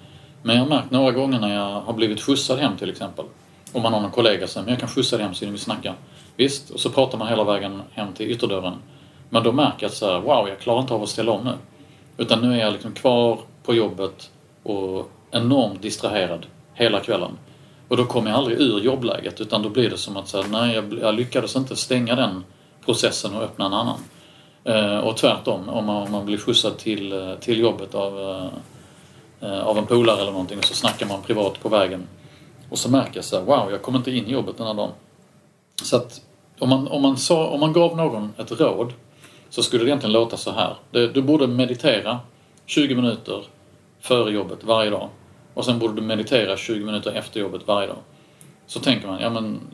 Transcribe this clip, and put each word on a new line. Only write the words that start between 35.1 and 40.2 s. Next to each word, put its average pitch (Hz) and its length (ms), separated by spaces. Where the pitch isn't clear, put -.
Så - 120
att - 260
om 127 100
man, 135 180
om 143 140
man 135 160
sa, 160 300
om 143 120
man 156 140
gav 165 240
någon 113 400
ett 110 140
råd, 117 420
så 120 140
skulle 117 200
det 127 60
egentligen 123 240
låta 113 240